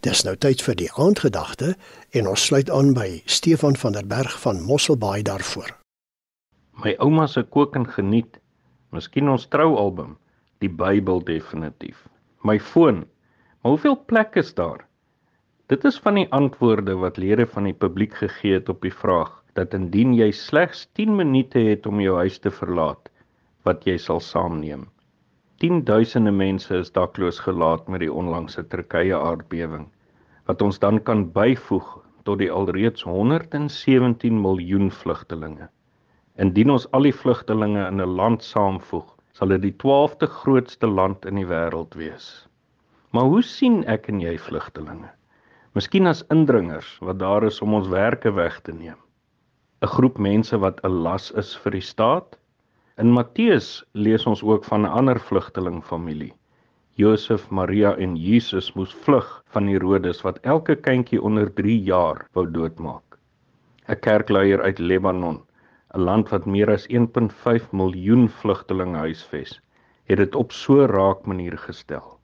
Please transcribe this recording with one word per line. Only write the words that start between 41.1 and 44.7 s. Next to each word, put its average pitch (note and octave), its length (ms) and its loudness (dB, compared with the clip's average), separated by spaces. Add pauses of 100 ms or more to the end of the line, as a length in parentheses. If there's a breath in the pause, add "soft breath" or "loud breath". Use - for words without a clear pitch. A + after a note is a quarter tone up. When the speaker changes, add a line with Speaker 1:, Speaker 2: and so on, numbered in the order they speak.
Speaker 2:
in F#2+ 120 -6
die F#2+ 100 -4
wêreld E2 480 -4
wees. - 540 -16 (640)
Maar A#2 120 2
hoe E3+ 180 4
sien A#3+ 420 2
ek A2 240 -4
en G2+ 120 -4
jy E2 160 -4
vlugtelinge? D#2+ 760 -12 (600 soft breath)